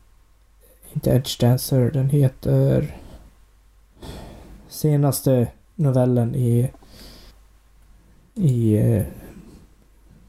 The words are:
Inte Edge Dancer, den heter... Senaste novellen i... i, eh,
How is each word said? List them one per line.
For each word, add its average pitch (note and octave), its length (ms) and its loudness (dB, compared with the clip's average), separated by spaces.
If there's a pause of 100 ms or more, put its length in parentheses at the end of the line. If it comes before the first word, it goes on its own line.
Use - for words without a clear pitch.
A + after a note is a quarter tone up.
(920)
Inte D3 180 -2
Edge - 300 -2
Dancer, B2+ 500 2
den C3+ 200 -2
heter... C3+ 840 0 (1700)
Senaste C#3+ 800 2 (260)
novellen B2+ 600 0
i... B2 360 0 (1600)
i, A#2+ 440 2
eh, A2+ 240 2 (1300)